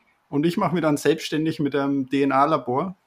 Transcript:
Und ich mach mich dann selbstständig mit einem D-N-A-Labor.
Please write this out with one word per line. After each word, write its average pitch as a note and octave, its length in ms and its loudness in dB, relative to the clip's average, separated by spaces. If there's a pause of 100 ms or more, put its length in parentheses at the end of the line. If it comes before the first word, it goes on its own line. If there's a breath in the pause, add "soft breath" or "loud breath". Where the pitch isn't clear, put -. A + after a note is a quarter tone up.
(300)
Und D3 180 0
ich F3 100 0
mach F3+ 140 0
mich E3+ 100 0
dann D3 160 2
selbstständig D#3 640 -2
mit C#3 160 -2
einem C#3 340 -2
D-N-A-Labor. C#3 840 0 (120)